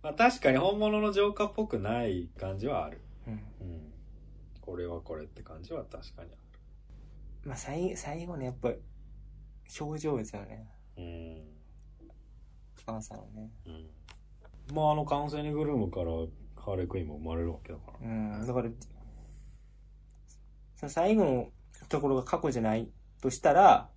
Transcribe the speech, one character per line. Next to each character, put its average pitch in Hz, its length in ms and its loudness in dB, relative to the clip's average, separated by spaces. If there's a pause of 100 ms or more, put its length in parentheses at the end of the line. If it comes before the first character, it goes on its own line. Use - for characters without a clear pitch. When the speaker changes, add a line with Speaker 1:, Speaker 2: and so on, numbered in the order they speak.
Speaker 1:
ま 156 80 -4
あ 139 40 -6
確 240 260 6
か 139 100 6
に 131 80 6
本 196 200 4
物 214 220 4
の 208 120 2
ジ 196 80 4
ョ 208 80 6
ー 202 40 0
カ 208 120 2
ー 214 40 0
っ - 60 -6
ぽ 220 140 0
く 113 100 -2
な 113 260 0
い 90 320 0
感 95 220 -6
じ 107 80 -2
は 104 180 0
あ 76 60 -8
る。 - 100 -16 (280)
Speaker 2:
う - 20 -8
ん。 - 40 -6
Speaker 1:
う - 20 -8
ん。 87 560 -12 (680)
こ 90 160 -10
れ 87 100 -4
は 85 140 -6
こ - 140 -10
れ 78 100 -8
っ - 40 -16
て - 140 -18
感 82 200 -14
じ - 100 -12
は 147 120 -6
確 - 300 -14
か 87 100 -16
に 85 80 -18
あ - 20 -20
る。 - 40 -20 (1040)
Speaker 2:
ま 135 100 -8
あ、 - 20 -10
さ 135 180 -8
い-、 180 220 -2
最 151 300 -8
後 175 100 -10
ね、 131 100 -6
や 127 60 -6
っ - 80 -10
ぱ、 120 120 0 (1080)
表 151 180 -6
情 151 200 0
で 110 60 -4
す 107 120 -12
よ 101 60 -10
ね。 107 260 -14 (280)
Speaker 1:
う 90 40 -14
ん。 82 420 -12 (1400)
Speaker 2:
ア 113 120 -6
ー 107 40 -8
サ 110 120 -12
ー 104 40 -14
の 101 140 -16
ね。 110 180 -12 (160)
Speaker 1:
う 87 40 -14
ん。 80 160 -14 (880)
ま 156 80 2
あ、 151 100 8
あ - 20 6
の、 151 100 0
カ 147 120 0
ウ 143 100 -2
ン 143 40 -4
セ 147 120 -4
リ 151 80 -2
ン - 20 -2
グ 151 120 0
ル 147 100 0
ー - 20 2
ム 101 140 2
か 92 100 -4
ら 87 60 0 (500)
ハ - 160 -6
ー 95 40 -2
レ 90 80 -2
ー 82 40 -6
ク 95 100 -4
イ 87 40 -2
ー - 20 -4
ン 76 40 -6
も 73 100 -10
生 78 100 -10
ま 82 80 -2
れ 85 60 0
る 82 100 -2
わ 82 120 -10
け 87 80 -12
だ - 60 -12
か - 220 -16
ら。 120 80 -8
Speaker 2:
う 113 40 -4 (300)
ん。 113 40 -4
だ 123 80 -4
か 123 80 2
ら、 117 80 -2 (2000)
そ 147 100 -10
の 143 40 -8
最 190 260 6
後 202 80 8
の 131 240 2 (400)
と 147 120 2
こ 143 80 4
ろ 135 80 6
が 127 80 2
過 175 160 0
去 160 100 2
じ 123 80 0
ゃ 113 40 2
な 110 140 4
い 113 120 -2 (320)
と 131 100 2
し - 100 -6
た 151 120 8
ら、 180 440 10